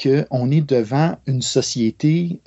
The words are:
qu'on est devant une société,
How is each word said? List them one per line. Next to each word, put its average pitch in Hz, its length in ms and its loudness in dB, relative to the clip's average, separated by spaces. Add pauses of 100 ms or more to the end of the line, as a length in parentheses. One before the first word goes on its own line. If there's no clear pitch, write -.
qu'on 135 480 0
est 151 120 4
devant 139 560 0 (100)
une 131 140 -2
société, 151 1040 -2